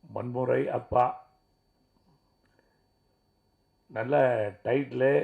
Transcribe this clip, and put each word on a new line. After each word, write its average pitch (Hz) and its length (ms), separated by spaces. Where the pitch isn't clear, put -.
வன்முறை 123 580
அப்பா 123 280
நல்ல 117 240
டைட்டிலு 131 480